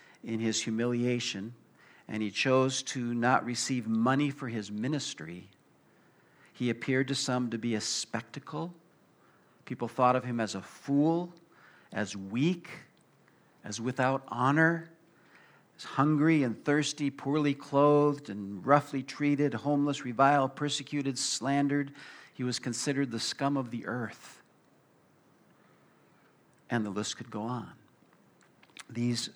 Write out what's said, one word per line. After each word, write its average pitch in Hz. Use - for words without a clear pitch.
in 113
his 110
humiliation, 120
and 110
he 104
chose 131
to 120
not 120
receive 120
money 127
for 135
his 104
ministry, 104
he 123
appeared 131
to 139
some 127
to 113
be 117
a 104
spectacle. -
People 120
thought 123
of 127
him 123
as 110
a 95
fool, 160
as 101
weak, 127
as 104
without 131
honor, 160
as -
hungry 151
and 113
thirsty, 143
poorly 143
clothed 147
and 98
roughly 139
treated, 143
homeless, 143
reviled, 135
persecuted, 139
slandered. 139
He 127
was 123
considered 131
the 113
scum 139
of 120
the 117
earth. -
And 113
the 104
list 101
could 131
go 107
on. 117
These 120